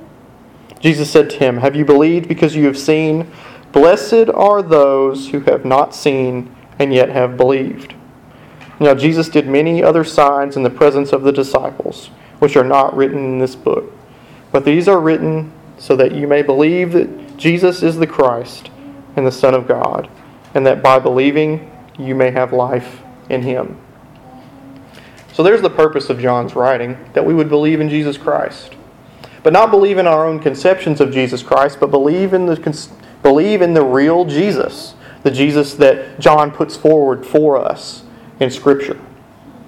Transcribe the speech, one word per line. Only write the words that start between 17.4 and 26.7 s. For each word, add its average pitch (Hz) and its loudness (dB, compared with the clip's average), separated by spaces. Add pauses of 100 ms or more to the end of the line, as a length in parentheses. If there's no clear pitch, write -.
is 165 -2
the 165 0
Christ 123 -4 (440)
and 135 -2
the 127 0
Son 131 2
of 123 -2
God, - -4 (460)
and 135 0
that 131 0
by 131 6
believing 143 -2 (280)
you 131 -6
may 127 0
have 127 -2
life 127 -4 (260)
in 127 -4
him. 127 -6 (1500)
So 160 -4
there's 202 4
the 180 0
purpose 156 0
of 120 -4
John's 123 -2
writing, 123 -2 (160)